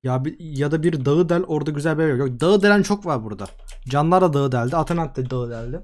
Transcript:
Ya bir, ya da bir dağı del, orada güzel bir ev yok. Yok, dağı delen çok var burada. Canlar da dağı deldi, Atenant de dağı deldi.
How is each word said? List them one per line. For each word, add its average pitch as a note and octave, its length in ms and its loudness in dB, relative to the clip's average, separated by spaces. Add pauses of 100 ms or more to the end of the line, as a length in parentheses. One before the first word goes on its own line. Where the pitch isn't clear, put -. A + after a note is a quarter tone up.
Ya C3 220 -2
bir, D#3+ 140 -8
ya D3 320 -4
da D#3+ 120 0
bir D#3+ 220 0
dağı D#3+ 240 4
del, F3 140 2
orada D3+ 280 -2
güzel D3+ 260 -2
bir D#3+ 60 0
ev C#3+ 140 2
yok. C3+ 120 0
Yok, B2 100 -8
dağı F#3+ 220 4
delen G3+ 220 4
çok G3+ 220 -2
var C3+ 180 -2
burada. G#2 240 -10 (420)
Canlar D#3+ 320 4
da E3+ 120 4
dağı C#3 180 2
deldi, B2+ 260 0
Atenant E3 400 -2
de B2+ 120 -4
dağı B2 200 -4
deldi. A#2+ 340 -8